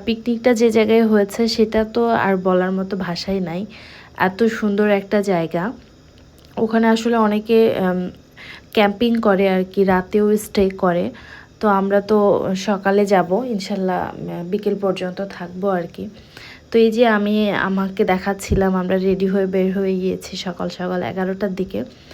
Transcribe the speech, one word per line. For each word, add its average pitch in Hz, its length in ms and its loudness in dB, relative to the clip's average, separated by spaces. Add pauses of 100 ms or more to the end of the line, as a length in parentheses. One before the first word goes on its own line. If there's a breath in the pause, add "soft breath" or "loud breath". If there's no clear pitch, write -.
পিকনিকটা 226 500 0
যে 226 160 4
জায়গায় 220 360 4
হয়েছে 214 420 2
সেটা 220 360 0
তো 233 240 0
আর 196 280 2
বলার 185 360 0
মতো 190 240 -4
ভাষাই 185 440 -4
নাই, 175 260 -6 (500 loud breath)
এত 190 260 0
সুন্দর 214 460 0
একটা 202 340 0
জায়গা। 175 500 -2 (840)
ওখানে 226 300 2
আসলে 226 300 2
অনেকে, 220 640 2
উম, 180 320 -2 (640 loud breath)
ক্যাম্পিং 214 420 2
করে 202 340 2
আর 185 240 2
কি, 196 120 2
রাতেও 202 520 2
স্টে 202 340 0
করে। 190 400 -2 (500 loud breath)
তো 220 80 0
আমরা 196 320 2
তো 202 560 2
সকালে 196 500 0
যাব, 190 400 2
ইনশাল্লাহ, 190 680 -4
উম, 175 360 -10
বিকেল 202 280 -2
পর্যন্ত 185 520 -4
থাকবো 180 380 -8
আর 180 140 0 (100)
কি। 196 160 -12 (640 loud breath)
তো 226 80 4
এই 226 140 6
যে 240 140 4
আমি, 214 440 2
আমাকে 190 540 -2
দেখাচ্ছিলাম, 190 720 0
আমরা 185 220 0
রেডি 190 280 0
হয়ে 190 200 0
বের 190 260 0
হয়ে 190 240 -2
গিয়েছি 185 400 -4
সকাল 175 320 -8
সকাল 180 340 -6
এগারোটার 190 520 -4
দিকে। 190 300 -6 (300 loud breath)